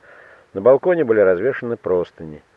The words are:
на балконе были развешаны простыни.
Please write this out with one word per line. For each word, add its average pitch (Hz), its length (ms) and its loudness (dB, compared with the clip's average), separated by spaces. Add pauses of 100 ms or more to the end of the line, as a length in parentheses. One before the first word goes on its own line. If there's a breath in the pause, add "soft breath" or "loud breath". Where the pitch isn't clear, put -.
(540 loud breath)
на 98 80 -8
балконе 147 420 2
были 113 160 2
развешаны 107 560 0
простыни. 85 680 -6 (140 soft breath)